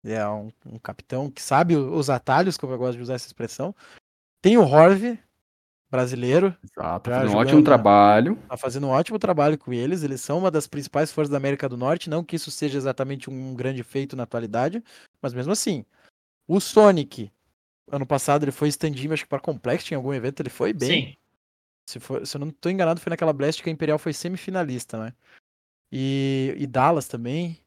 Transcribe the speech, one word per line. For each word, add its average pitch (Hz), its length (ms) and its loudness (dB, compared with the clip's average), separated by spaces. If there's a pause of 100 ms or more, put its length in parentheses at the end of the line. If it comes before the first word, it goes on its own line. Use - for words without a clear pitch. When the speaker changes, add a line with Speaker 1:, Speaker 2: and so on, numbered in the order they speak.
Speaker 1:
Ele 110 100 -8
é 107 140 -4
um, 107 240 -8 (140)
um 120 140 -18
capitão - 500 -10
que - 120 -16
sabe 165 340 2
o-, 139 200 -2
os 143 160 -2
atalhos, 143 460 0
como 131 160 -8
eu 123 40 -6
gosto 123 200 -4
de 123 60 -14
usar 127 120 -6
essa 120 120 -12
expressão. 135 480 -10 (640)
Tem 208 160 6
o 208 60 8
Horv, 185 540 6 (720)
brasileiro. 127 760 2
Speaker 2:
Exato, - 460 -6
Speaker 1:
Já 123 60 -2
Speaker 2:
fazendo 127 120 2
um 104 40 2
Speaker 1:
jogando 107 160 4
Speaker 2:
ótimo 151 120 8
Speaker 1:
na 151 60 8
Speaker 2:
trabalho. 107 720 8 (120)
Speaker 1:
Tá 123 100 -8
fazendo 135 300 -6
um 131 40 -2
ótimo 170 280 0
trabalho 156 380 2
com 127 160 -10
eles. 151 300 -4
Eles 135 180 -6
são 147 160 -4
uma 185 140 0
das 156 160 -2
principais 147 440 -4
forças 147 200 -2
da 143 60 -2
América 139 300 -2
do 123 100 -6
Norte. 151 320 -2
Não 160 140 -4
que 165 120 -8
isso 156 160 -8
seja 143 260 -4
exatamente 135 540 -6
um 131 240 -10
grande 123 280 -6
feito 139 320 -8
na 127 80 -8
atualidade, 120 600 -4 (380)
mas 127 120 -6
mesmo 127 180 -6
assim. 180 320 -2 (640)
O 185 120 2
Sonic, 180 720 4 (600)
ano 139 140 -4
passado, 143 380 0
ele 139 80 -2
foi 147 180 -2
stand-in, 147 420 -4
acho 151 120 -4
que - 60 -18
pra 139 100 -4
Complex, - 520 -6
em 160 40 -4
algum 135 180 -6
evento, 131 280 -6
ele 123 80 -6
foi - 240 -2
bem. 139 360 -2
Speaker 3:
Sim. - 60 -20 (720)
Speaker 1:
Se 117 120 -14
for, - 260 -8
se - 80 -10
eu 143 40 -8
não 143 120 -6
tô - 180 -8
enganado, 170 300 0
foi - 120 -8
naquela 165 200 0
Blast 143 320 -2
que 165 60 -4
a - 20 -4
Imperial 151 260 -2
foi 160 140 -6
semifinalista, 175 840 -8
né? 110 160 -10 (760)
E, 135 680 -2
e 139 100 -4
Dallas 135 400 2
também. 151 600 -8